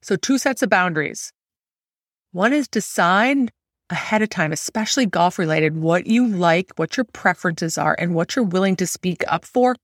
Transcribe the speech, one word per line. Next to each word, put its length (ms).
So 140
two 220
sets 240
of 80
boundaries. 640
One 220
is 140
decide 840
ahead 320
of 80
time, 220
especially 540
golf 340
related, 380
what 300
you 200
like, 480
what 220
your 80
preferences 720
are, 200
and 160
what 220
you're 80
willing 340
to 100
speak 440
up 140
for 380